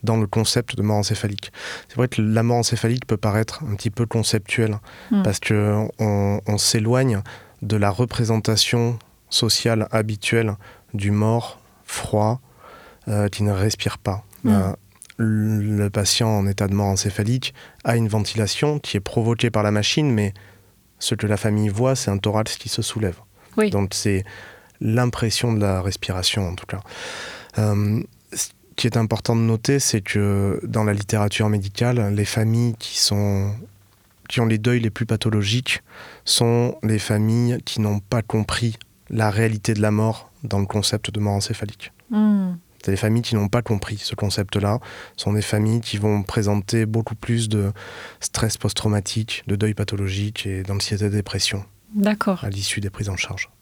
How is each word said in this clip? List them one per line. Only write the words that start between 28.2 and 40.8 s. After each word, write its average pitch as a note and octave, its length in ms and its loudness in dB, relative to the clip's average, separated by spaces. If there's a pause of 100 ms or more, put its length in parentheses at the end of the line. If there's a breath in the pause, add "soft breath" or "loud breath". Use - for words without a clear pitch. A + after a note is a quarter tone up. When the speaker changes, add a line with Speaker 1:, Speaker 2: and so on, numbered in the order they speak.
Speaker 1:
ce - 140 -4 (280)
qui - 120 -2
est A2+ 100 0
important A2+ 380 2
de A2+ 60 4
noter, A2+ 380 2
c'est A2 220 0
que G2 640 0
dans A2+ 200 0
la G#2 100 2
littérature G#2 560 0
médicale, G#2 680 0
les G#2 100 2
familles A2+ 540 2
qui - 200 -8
sont, G2+ 520 0 (760)
qui - 120 -2
ont A#2 80 4
les A2 100 4
deuils A#2+ 220 2
les A2+ 100 0
plus A2 160 -4
pathologiques A2 760 0 (440 loud breath)
sont A#2+ 580 2
les A2 160 2
familles A2+ 640 2
qui - 160 -6
n'ont G#2 200 0
pas A2+ 240 -2
compris A2 540 -2 (320)
la A2 200 2
réalité G#2+ 460 0
de G#2 60 0
la G#2+ 100 4
mort G#2+ 400 0 (120)
dans G#2 160 0
le G2+ 60 0
concept A2 460 -2